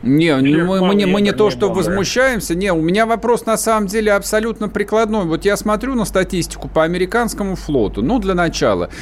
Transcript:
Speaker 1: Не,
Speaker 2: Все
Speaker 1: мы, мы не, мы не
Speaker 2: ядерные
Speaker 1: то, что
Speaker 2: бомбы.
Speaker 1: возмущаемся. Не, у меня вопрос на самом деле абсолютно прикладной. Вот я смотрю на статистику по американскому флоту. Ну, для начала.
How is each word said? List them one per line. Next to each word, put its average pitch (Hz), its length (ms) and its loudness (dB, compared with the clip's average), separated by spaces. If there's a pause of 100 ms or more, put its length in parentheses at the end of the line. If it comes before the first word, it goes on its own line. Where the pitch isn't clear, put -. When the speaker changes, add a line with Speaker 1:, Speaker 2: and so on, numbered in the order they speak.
Speaker 1:
Не, 147 340 4
Speaker 2:
Все 147 260 2
Speaker 1:
мы, 190 220 0
мы 196 80 2
не, 202 120 2
мы 190 160 2
не 208 60 2
Speaker 2:
ядерные 196 60 0
Speaker 1:
то, 208 160 2
что 185 180 -2
Speaker 2:
бомбы. 180 100 0
Speaker 1:
возмущаемся. 190 760 0
Не, 185 180 -2
у 165 100 0
меня 196 260 2
вопрос 233 400 0
на 220 100 0
самом 220 300 0
деле 208 260 0
абсолютно 214 560 -2
прикладной. 214 560 0
Вот 160 200 -2
я 202 120 2
смотрю 214 380 -2
на 220 100 0
статистику - 640 -2
по 156 160 0
американскому 185 720 -2
флоту. 113 480 -2
Ну, 220 160 0
для 190 160 -2
начала. 139 540 0 (120)